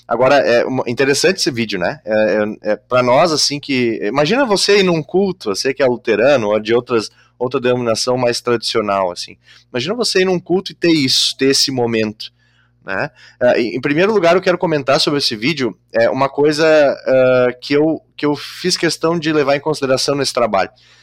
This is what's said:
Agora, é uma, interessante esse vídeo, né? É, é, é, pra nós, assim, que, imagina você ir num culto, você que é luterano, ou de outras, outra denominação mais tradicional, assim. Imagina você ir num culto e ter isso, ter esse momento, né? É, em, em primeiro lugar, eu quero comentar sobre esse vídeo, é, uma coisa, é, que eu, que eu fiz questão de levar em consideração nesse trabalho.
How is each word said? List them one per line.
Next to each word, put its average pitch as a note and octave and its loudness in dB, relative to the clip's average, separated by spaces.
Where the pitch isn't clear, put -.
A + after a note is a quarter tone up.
Agora, B2+ 2
é A#2 2
uma, C3 -4
interessante C#3 0
esse D#3+ -2
vídeo, A2+ -4
né? G2 -4
É, G#2+ -4
é, G#2+ 0
é, G2+ -2
pra B2 0
nós, C#3+ 4
assim, C#3+ -2
que, B2 -2
imagina D3+ 0
você G3+ 2
ir F#3+ 4
num E3+ 0
culto, F#3 -2
você C3+ -4
que C#3+ -2
é - 4
luterano, A#2 2
ou G#2+ 2
de A2 -2
outras, A#2+ 0
outra B2+ -4
denominação B2 0
mais A#2+ -2
tradicional, G#2 -2
assim. F#2 -14
Imagina B2+ -4
você G3+ 0
ir F#3 2
num F#3 0
culto F3+ -4
e - -20
ter E3+ 0
isso, C3+ 0
ter C3+ 0
esse C3+ 0
momento, A2+ -2
né? G2+ -6
É, B2 4
em, A2+ -2
em B2+ -6
primeiro D#3 0
lugar, F3 4
eu F#3 0
quero F3+ 0
comentar D3+ 0
sobre D3 0
esse B2 -4
vídeo, B2+ -4
é, A2+ 2
uma C3+ 0
coisa, D3+ 0
é, B2+ 4
que - -4
eu, D3+ 0
que D3 -2
eu D3 0
fiz - -6
questão E3 -2
de D#3 -2
levar C#3+ 2
em C#3+ 0
consideração C#3 -2
nesse C#3 -4
trabalho. G2+ 0